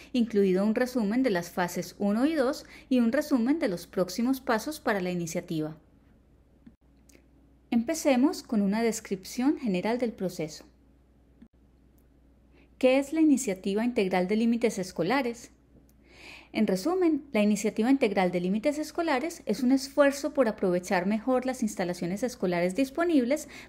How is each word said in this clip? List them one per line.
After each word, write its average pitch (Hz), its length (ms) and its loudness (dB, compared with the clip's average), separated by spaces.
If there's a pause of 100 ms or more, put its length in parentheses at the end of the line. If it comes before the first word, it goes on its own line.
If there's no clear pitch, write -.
(120)
incluido 202 540 2
un 220 100 2
resumen 247 480 0
de 262 60 2
las 175 220 -2
fases 175 480 -4
uno 208 260 0
y 320 80 0
dos 277 320 -2 (240)
y 254 100 2
un 226 140 2
resumen 277 460 0
de 285 100 0
los 175 180 -6
próximos 233 540 -2
pasos 247 400 -4
para 214 180 0
la 180 120 -2
iniciativa. 165 680 -4 (1900)
Empecemos 277 720 2
con 214 180 0
una 202 220 0
descripción 226 720 -2
general 208 400 -2
del 240 160 -2
proceso. 175 500 -8 (2250)
¿Qué 262 220 4
es 277 140 -4
la 320 80 2
Iniciativa 208 600 2
Integral 190 440 0
de 208 80 0
Límites 233 420 0
Escolares? 226 720 -4 (1040)
En 220 160 0
resumen, 311 640 2
la 214 100 2
Iniciativa 214 480 2
Integral 196 420 2
de 180 100 0
Límites 214 360 0
Escolares 311 680 -4
es 214 160 -2
un 247 80 4
esfuerzo 277 640 2
por 262 120 4
aprovechar 185 600 0
mejor 247 400 0
las 254 160 -4
instalaciones 180 580 -4
escolares 180 540 0
disponibles 277 720 0 (220)